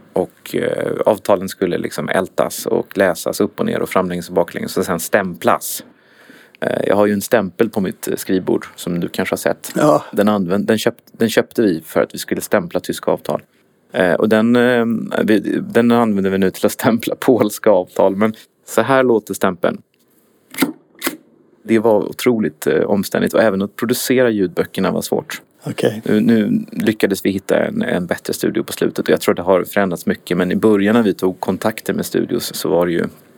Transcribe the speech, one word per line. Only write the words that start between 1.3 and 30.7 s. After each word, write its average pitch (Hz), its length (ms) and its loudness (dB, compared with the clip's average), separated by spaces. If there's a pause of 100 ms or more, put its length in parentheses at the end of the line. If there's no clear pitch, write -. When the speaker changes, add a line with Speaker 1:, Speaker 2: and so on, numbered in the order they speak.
Speaker 1:
skulle 87 280 -2
liksom - 320 -6
ältas - 560 -2
och - 320 -2
läsas 95 440 0
upp - 180 -2
och - 60 -2
ner 85 160 -2
och - 80 -4
framlänges 90 400 -2
och 90 60 -4
baklänges - 420 -2
och 95 80 0
sen 160 140 -2
stämplas. - 840 -2 (760)
Eh, - 280 -2
jag - 80 2
har 104 100 4
ju 104 80 2
en 101 80 -2
stämpel 104 480 0
på 107 120 -4
mitt, - 260 -4
eh, - 80 -4
skrivbord 90 500 -2 (100)
som 87 240 -6
du 85 80 -4
kanske - 260 -4
har - 40 -2
sett. - 380 -4
Speaker 2:
Ja. 151 360 4
Speaker 1:
Den 104 180 2
använd-, 98 380 0
den 110 100 2
köpt-, - 340 -4
den 113 180 0
köpte 120 320 0
vi 90 240 2
för - 160 -2
att - 120 -2
vi - 40 -10
skulle - 240 -6
stämpla 90 380 -2
tyska - 320 -4
avtal. - 300 -4 (520)
Eh, 90 200 2
och - 160 2
den, 110 260 4
eh, 120 300 2 (380)
vi, 104 160 4 (300)
den 117 220 4
använder 104 400 2
vi 95 60 0
nu 95 140 2
till - 140 -4
att 101 60 2
stämpla - 480 0
polska 110 520 2
avtal. 95 440 2
Men 110 180 0 (320)
så - 160 0
här 131 220 4
låter 113 300 2
stämpeln. 92 480 -2 (1800)
Det 110 160 2
var 107 300 2
otroligt, - 580 0
eh, 82 160 2
omständigt, 92 500 0
och - 80 4
även 98 200 2
att 101 140 -6
producera 123 540 0
ljudböckerna 92 600 -2
var 85 100 -2
svårt. - 400 -6 (220)
Speaker 2:
Okej. 123 420 -2
Speaker 1:
Nu, 107 140 2
nu 107 520 2
lyckades 101 540 0
vi 110 40 0
hitta - 360 0
en, - 160 -4
en 90 240 -2
bättre - 280 -6
studio - 300 -2
på - 100 -12
slutet, - 320 -2
och - 40 -2
jag 76 120 2
tror 101 140 0
det 90 60 -8
har 87 220 2
förändrats 92 420 -2
mycket. 104 320 -2
Men 90 140 2
i 95 40 0
början 101 400 4